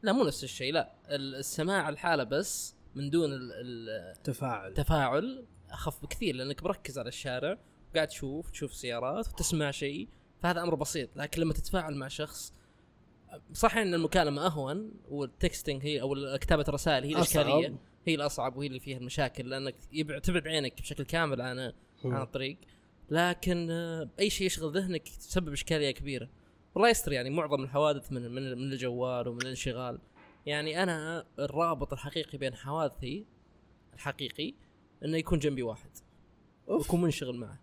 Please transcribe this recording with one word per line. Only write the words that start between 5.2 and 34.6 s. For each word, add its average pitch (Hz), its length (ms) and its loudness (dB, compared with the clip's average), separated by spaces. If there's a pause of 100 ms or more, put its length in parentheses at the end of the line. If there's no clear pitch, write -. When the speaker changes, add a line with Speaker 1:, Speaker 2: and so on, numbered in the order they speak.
Speaker 1:
أخف - 320 -6
بكثير، 156 320 -2
لأنك 131 280 -6
مركز 160 360 -4
على 117 100 -6
الشارع، 139 500 -4 (360)
قاعد 156 140 4
تشوف، 143 420 -6
تشوف - 240 -8
سيارات 127 540 -2
وتسمع 151 420 0
شيء، 143 380 -4 (340)
فهذا 170 200 2
أمر 175 120 2
بسيط. 143 420 -2
لكن 143 260 -2
لما 160 100 4
تتفاعل 160 420 0
مع 139 140 -6
شخص، - 440 -8 (1000)
صحيح 226 260 4
إن 196 160 2
المكالمة 160 520 4
أهون 156 460 -2 (160)
والتكستنج 139 760 -2
هي، 147 160 0
أو 135 140 0 (260)
كتابة 151 280 4
الرسائل 143 360 2
هي 143 80 0
Speaker 2:
أصعب. 156 340 6
Speaker 1:
الإشكالية، 131 300 4 (300)
هي 165 80 6
الأصعب 139 420 0
وهي 143 100 -2
اللي 131 140 -6
فيها 131 180 -8
المشاكل، 123 500 -2
لأنك 135 260 -4 (180)
يبع-، 151 260 -2
تبعد 170 300 2
عينك 151 320 0
بشكل 147 240 -4
كامل 151 360 2
عن، 127 320 -4 (320)
Speaker 2:
هم. 127 100 2
Speaker 1:
عن 135 80 0
الطريق. 135 340 -4 (540)
لكن، 175 600 2
آه، 165 380 -4 (120)
أي 208 100 4
شيء 190 160 0
يشغل 160 300 0
ذهنك 180 320 0
تسبب - 440 -2
إشكالية 147 380 0
كبيرة. 131 380 -6 (460)
والله 226 160 8
يستر، 151 220 2
يعني 127 180 0
معظم 147 320 2
الحوادث 143 500 2
من، 127 100 -4
من، 127 360 -4
من 135 140 -2
الجوال 123 560 0
ومن 120 140 -4
الانشغال. 127 560 -4 (480)
يعني 151 360 0
أنا 165 440 0 (120)
الرابط 143 540 0
الحقيقي 147 460 -6
بين 131 160 -2
حوادثي 143 720 -2 (720)
الحقيقي 143 600 -6 (500)